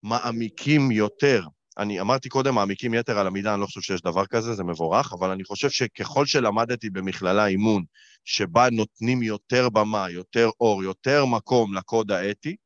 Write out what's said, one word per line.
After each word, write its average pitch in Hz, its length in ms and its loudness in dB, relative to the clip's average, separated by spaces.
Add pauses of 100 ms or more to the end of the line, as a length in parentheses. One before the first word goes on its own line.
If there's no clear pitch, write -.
מעמיקים 120 880 0
יותר, 107 520 2 (340)
אני 101 240 -4
אמרתי 123 280 -2
קודם, 131 260 0
מעמיקים 101 380 -2
יתר 117 260 0
על 98 80 2
המידה, 98 260 -2
אני 101 80 -2
לא 98 40 0
חושב 95 160 -12
שיש 90 200 -4
דבר 92 240 -2
כזה, 113 280 -2
זה 98 100 -6
מבורך, 87 500 -2
אבל 92 160 -2
אני 95 140 -6
חושב 101 260 -4
שככל 135 560 -2
שלמדתי 113 640 0
במכללה 95 560 0
אימון, 101 380 2 (420)
שבה 107 460 2
נותנים 117 520 -2
יותר 120 460 0
במה, 107 400 0
יותר 92 400 0 (100)
אור, 104 240 2
יותר 131 420 2
מקום 117 480 2
לקוד 104 380 -2
האתי 101 440 -4 (100)